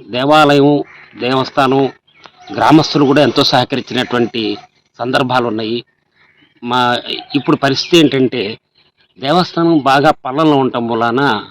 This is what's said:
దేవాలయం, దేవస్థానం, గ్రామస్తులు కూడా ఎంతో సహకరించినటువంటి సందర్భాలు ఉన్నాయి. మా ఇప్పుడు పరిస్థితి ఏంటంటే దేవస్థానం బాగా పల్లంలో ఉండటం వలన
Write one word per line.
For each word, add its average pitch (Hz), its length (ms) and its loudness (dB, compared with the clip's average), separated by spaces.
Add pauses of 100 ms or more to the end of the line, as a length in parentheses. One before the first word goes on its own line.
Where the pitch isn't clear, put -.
దేవాలయం, 143 720 2 (360)
దేవస్థానం, 131 720 -2 (640)
గ్రామస్తులు 143 520 2
కూడా 139 160 2
ఎంతో 135 220 2
సహకరించినటువంటి 120 1120 -2 (420)
సందర్భాలు 127 480 -2
ఉన్నాయి. 110 380 -6 (800)
మా 123 340 0 (380)
ఇప్పుడు 143 200 0
పరిస్థితి 139 420 0
ఏంటంటే 127 600 0 (600)
దేవస్థానం 165 580 0
బాగా 135 340 4 (140)
పల్లంలో 147 320 2
ఉండటం 120 300 -2
వలన 117 640 -2